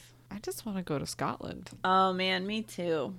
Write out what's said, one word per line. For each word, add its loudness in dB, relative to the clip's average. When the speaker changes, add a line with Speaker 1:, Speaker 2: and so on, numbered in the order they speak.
Speaker 1:
I -10
just -8
wanna -4
go -2
to -4
Scotland. -6
Speaker 2:
Oh, 8
man, 0
me -2
too. 0